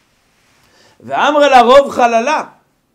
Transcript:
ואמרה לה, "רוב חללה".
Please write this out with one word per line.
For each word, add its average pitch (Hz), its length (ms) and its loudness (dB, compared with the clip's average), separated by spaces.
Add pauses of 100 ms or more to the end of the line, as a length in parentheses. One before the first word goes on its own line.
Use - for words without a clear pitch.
(1000)
ואמרה 269 500 -2
לה, 254 120 4
"רוב 262 280 2
חללה". 240 540 -4 (520)